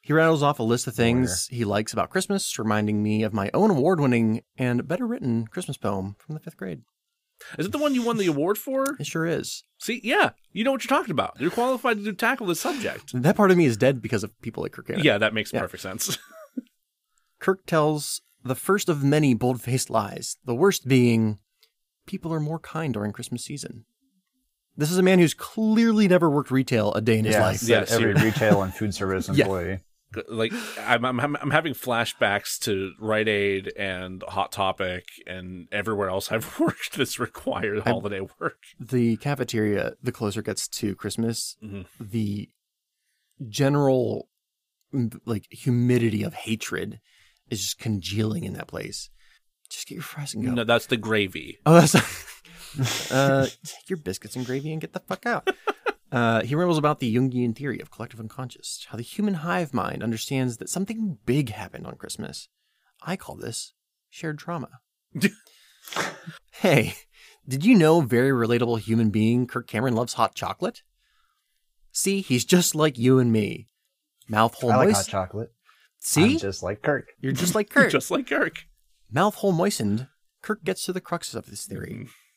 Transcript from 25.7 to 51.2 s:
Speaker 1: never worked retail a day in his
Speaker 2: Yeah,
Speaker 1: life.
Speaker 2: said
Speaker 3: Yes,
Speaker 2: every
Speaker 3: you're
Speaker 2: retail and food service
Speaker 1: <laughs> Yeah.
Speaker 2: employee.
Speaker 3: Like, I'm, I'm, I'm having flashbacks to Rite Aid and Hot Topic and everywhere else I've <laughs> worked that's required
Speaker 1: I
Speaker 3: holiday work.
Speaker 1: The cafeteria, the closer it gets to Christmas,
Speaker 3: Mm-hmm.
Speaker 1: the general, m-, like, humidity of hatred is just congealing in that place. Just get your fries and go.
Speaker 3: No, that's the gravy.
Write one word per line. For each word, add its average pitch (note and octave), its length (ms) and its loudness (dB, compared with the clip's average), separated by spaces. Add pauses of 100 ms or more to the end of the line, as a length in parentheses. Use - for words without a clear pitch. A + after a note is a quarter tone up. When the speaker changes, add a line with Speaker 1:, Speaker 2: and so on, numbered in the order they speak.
Speaker 1:
never E3+ 220 6
worked C#3+ 200 0
retail B2 440 2
a G#2+ 60 2
day A2 180 4
in G#2+ 60 2
his G#2+ 100 2
Speaker 2:
Yeah, G2+ 80 6
Speaker 1:
life. F#2+ 160 2
Speaker 2:
said A#2 100 -4
Speaker 3:
Yes, A2 240 4
Speaker 2:
every A2+ 200 2
Speaker 3:
you're A2+ 120 6
Speaker 2:
retail G#2+ 380 4
and F#2+ 120 -4
food G#2 200 -4
service F#2+ 340 -2
Speaker 1:
<laughs> - 40 -2
Yeah. C#3+ 120 6
Speaker 2:
employee. F#2+ 360 -2 (460)
Speaker 3:
Like, A2+ 280 -2 (320)
I'm, A#2+ 180 2
I'm, B2+ 320 -2
I'm C#3 140 -4
having D#3 240 0
flashbacks A2+ 880 -2
to F#2+ 380 -2
Rite A2 300 0
Aid G2+ 480 0
and F#2 500 -8
Hot - 260 -2
Topic F#2 520 -2 (220)
and F#2 440 -12
everywhere G2+ 380 -2
else F#2+ 240 -4
I've - 280 -6
<laughs> - 0 -
worked - 360 -2
that's - 220 -2
required G#2+ 640 -4
Speaker 1:
I A#2 60 2
Speaker 3:
holiday G2+ 300 -4 (200)
work. E3 160 -6 (240)
Speaker 1:
The A#2 380 0
cafeteria, A2 840 -2
the B2 100 -4
closer G#2 280 -4
it G2+ 60 -8
gets G#2 220 -6
to G2 260 -4
Christmas, A2+ 680 -6
Speaker 3:
Mm-hmm. G2+ 200 -12 (180)
Speaker 1:
the G#2 480 -4 (1000)
general, C3 800 2 (640)
m-, A#2+ 160 0 (160)
like, A2 240 -4
humidity A#2+ 720 2
of D#3 120 -6
hatred A2 680 -6 (500)
is G#2 100 -6
just G2 180 -8
congealing G#2+ 640 -4
in F#2 100 -8
that - 140 -12
place. - 420 -12 (580)
Just - 200 -14
get - 80 -14
your E3 60 -12
fries C#3+ 320 -12
and G#2+ 80 -6
go. B2+ 100 -2
Speaker 3:
No, A#2+ 120 0
that's A#2 220 2
the B2+ 100 -2
gravy. G#2 680 -2